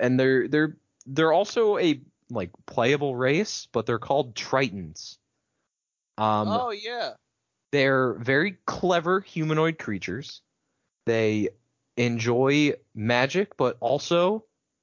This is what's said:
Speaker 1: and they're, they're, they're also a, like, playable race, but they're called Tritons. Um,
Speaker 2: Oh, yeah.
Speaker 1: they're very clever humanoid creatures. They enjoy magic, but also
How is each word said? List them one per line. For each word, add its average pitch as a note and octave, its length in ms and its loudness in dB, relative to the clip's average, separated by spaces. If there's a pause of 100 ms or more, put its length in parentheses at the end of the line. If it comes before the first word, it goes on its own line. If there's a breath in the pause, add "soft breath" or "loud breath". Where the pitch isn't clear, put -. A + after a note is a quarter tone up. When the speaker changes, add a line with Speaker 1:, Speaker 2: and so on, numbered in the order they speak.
Speaker 1:
and B2+ 180 2
they're, C3 280 2
they're, D3+ 280 0 (300)
they're D#3 260 2
also G#3 460 2
a, D3 240 0 (300)
like, G2+ 180 -6 (160)
playable C#3 500 0
race, C#3 560 -2
but A2+ 140 -2
they're A#2 140 -2
called C#3 360 -2
Tritons. G2 840 -4 (1000)
Um, G#2+ 320 2
Speaker 2:
Oh, A#3+ 220 -2
yeah. G#3 400 -8 (600)
Speaker 1:
they're C3+ 440 2
very C3+ 500 0
clever F3+ 560 0
humanoid D#3 560 -2
creatures. G2+ 640 -8 (640)
They A2 440 2 (480)
enjoy B2 760 2 (220)
magic, B2+ 600 0
but B2 220 0
also E3+ 640 0 (380)